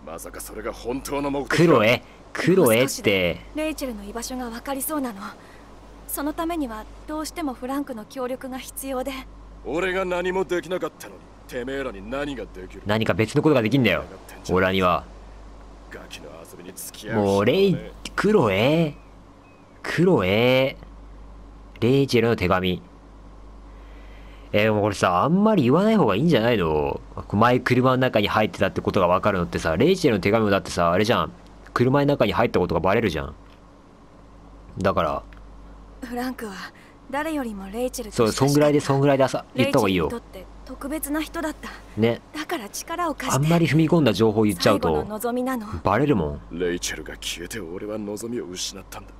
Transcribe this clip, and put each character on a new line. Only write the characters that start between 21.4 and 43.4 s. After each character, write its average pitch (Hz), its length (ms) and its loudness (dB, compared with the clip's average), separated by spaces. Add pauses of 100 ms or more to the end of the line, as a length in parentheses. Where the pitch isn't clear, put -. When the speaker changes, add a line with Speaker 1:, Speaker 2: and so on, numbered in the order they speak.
Speaker 2:
レ 135 220 4
イ 135 60 2
チ 123 100 2
ェ 113 40 6
ル 117 60 4
の 117 80 4
手 92 140 0
紙。 92 320 2 (1700)
え 104 40 6
ー、 104 60 6
で 110 60 4
も 104 100 2
こ 107 80 2
れ 98 60 -2
さ、 92 280 4
あ 131 40 2
ん 185 160 4
ま 220 120 4
り 156 80 2
言 123 100 4
わ 185 100 4
な 220 80 4
い 220 60 4
方 160 80 4
が 98 100 2
い 107 40 0
い - 20 0
ん 175 80 2
じ 135 80 4
ゃ 107 40 4
な 113 100 2
い 107 60 2
の？ 76 440 0 (300)
前 120 280 4
車 127 320 2
の 127 60 2
中 123 240 2
に 98 60 0
入 110 200 2
っ - 20 -4
て - 100 -12
た 98 80 2
っ 90 40 -2
て - 100 -4
こ 101 100 -2
と 104 80 2
が 90 80 4
分 90 160 2
か 107 80 4
る 95 80 0
の 85 60 0
っ - 20 -10
て 90 100 -6
さ、 85 200 0
レ 135 120 4
イ 190 80 2
チ 156 100 2
ェ 120 40 6
ル 104 60 2
の 87 40 0
手 101 100 2
紙 110 140 4
も 101 60 4
だ 98 60 4
っ 92 40 0
て - 80 -12
さ、 85 220 2
あ 90 60 2
れ 107 80 4
じ 117 80 2
ゃ 92 80 2
ん。 80 100 -4 (420)
車 131 280 4
の 139 40 2
中 139 220 2
に 95 60 0
入 - 140 2
っ - 40 -2
た 95 80 2
こ 90 80 2
と 85 80 -2
が 82 60 2
バ 92 120 2
レ 117 80 2
る 107 80 0
じ 80 100 -4
ゃ 69 40 -6
ん。 - 120 -12 (1400)
だ 95 160 2
か 87 80 2
ら。 73 220 -2 (800)
Speaker 3:
フ 240 120 -10
ラ 247 140 -4
ン 254 40 -8
ク 233 140 -10
は 196 60 -12 (560)
誰 302 240 -4
よ 285 100 -2
り 220 120 -8
も 196 120 -12
レ 226 180 -6
イ 254 60 -4
チ 247 100 -10
ェ 220 40 -10
ル 208 60 -14
と - 120 2
親 107 80 4
し - 80 -6
か 131 60 4
っ - 0 -
た。 - 0 -
Speaker 2:
そ - 0 -
う、 143 40 2
そ - 20 2
ん - 20 0
ぐ 147 60 4
ら 147 100 6
い 147 40 2
で、 147 60 4
そ 139 180 0
ん - 20 2
ぐ 139 80 4
ら 139 60 6
い 135 40 4
で 135 60 4
朝、 - 220 0 (100)
言 127 140 2
っ - 20 0
た 143 80 4
方 110 40 4
が 98 60 2
い 95 40 2
い - 20 2
よ。 85 140 2
Speaker 3:
レ - 0 -
イ - 20 -
チ 240 60 -6
ェ - 20 -10
ル - 60 -16
に - 80 -20
と 190 60 -14
っ - 40 -16
て - 40 -20 (180)
特 269 240 -12
別 285 220 -6
な 311 100 -2
人 330 200 -8
だ 311 80 -4
っ 294 100 -8
た。 - 100 -14 (300)
Speaker 2:
ね。 113 220 2 (140)
Speaker 3:
だ 302 100 -8
か 349 140 -6
ら 208 100 -12
力 339 400 -6
を 277 60 -4
貸 - 160 -6
し 131 80 2
て。 143 40 2